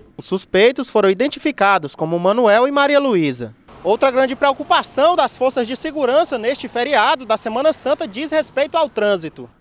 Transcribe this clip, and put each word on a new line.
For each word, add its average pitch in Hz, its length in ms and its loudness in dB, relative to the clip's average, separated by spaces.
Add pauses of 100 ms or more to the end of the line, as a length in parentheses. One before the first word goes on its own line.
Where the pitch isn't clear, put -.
(160)
Os - 100 -16
suspeitos 226 640 0
foram 196 200 4
identificados 196 840 0
como 165 240 -4
Manuel 220 480 2
e 285 40 -2
Maria 285 280 2
Luísa. 143 560 -2 (260)
Outra 220 280 2
grande 262 260 0
preocupação 285 800 2
das 285 220 0
forças 254 300 -2
de 247 80 -6
segurança 285 640 -2
neste 247 280 -4
feriado 254 560 0
da 214 140 -2
Semana 247 340 -2
Santa 294 360 -4
diz 269 240 -8
respeito 302 440 -2
ao 311 140 0
trânsito. 170 580 -4 (140)